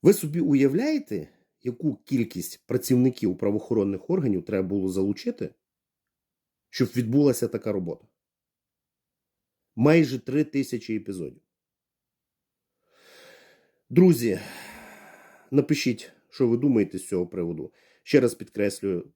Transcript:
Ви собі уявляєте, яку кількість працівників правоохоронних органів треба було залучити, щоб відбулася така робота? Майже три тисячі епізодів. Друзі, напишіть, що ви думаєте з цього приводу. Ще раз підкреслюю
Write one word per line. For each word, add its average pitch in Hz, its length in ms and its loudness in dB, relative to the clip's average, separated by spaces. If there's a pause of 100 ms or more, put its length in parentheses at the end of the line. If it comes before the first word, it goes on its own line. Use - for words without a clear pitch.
Ви 185 100 8
собі 165 280 -2
уявляєте, 143 880 0 (340)
яку 123 320 -4
кількість - 720 -6
працівників 123 720 0
правоохоронних 101 720 -2
органів 120 340 0
треба 95 240 -2
було 95 200 -2
залучити, 98 680 -4 (1160)
щоб - 180 -2
відбулася 123 600 0
така 110 240 -6
робота? 90 340 -8 (1700)
Майже 135 420 4
три 143 260 -2
тисячі 127 520 -4
епізодів. 92 460 -10 (2500)
Друзі, 127 500 4 (1080)
напишіть, 139 640 0 (180)
що 127 180 0
ви 117 80 2
думаєте 117 420 0
з - 100 -14
цього 90 180 -2
приводу. 85 460 -8 (300)
Ще - 180 4
раз 117 140 2
підкреслюю 98 800 -6